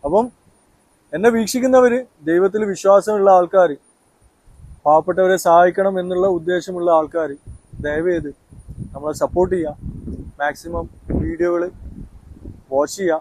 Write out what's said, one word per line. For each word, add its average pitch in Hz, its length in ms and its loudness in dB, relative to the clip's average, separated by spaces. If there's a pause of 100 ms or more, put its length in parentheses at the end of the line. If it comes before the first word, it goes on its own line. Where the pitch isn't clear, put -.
അപ്പം 190 180 2 (920)
എന്നെ 208 200 2
വീക്ഷിക്കുന്നവര്, 247 600 2 (320)
ദൈവത്തിൽ 190 420 2
വിശ്വാസമുള്ള 196 580 4 (100)
ആൾക്കാര്, 175 360 2 (1080)
പാവപ്പെട്ടവരെ 175 580 2
സഹായിക്കണം 180 560 4
എന്നുള്ള 180 260 -2 (100)
ഉദ്ദേശമുള്ള 175 520 -4 (100)
ആൾക്കാര് 156 360 -4 (500)
ദയവ് 156 280 -2
ചെയ്ത് 156 160 -4 (640)
നമ്മളെ 147 300 -8
സപ്പോർട്ട് 175 320 0
ചെയ്യുക. 160 180 -4 (680)
മാക്സിമം 165 440 -8 (400)
വീഡിയോകൾ 170 380 -2 (1080)
വാച്ച് 143 260 -2
ചെയ്യുക 170 220 -2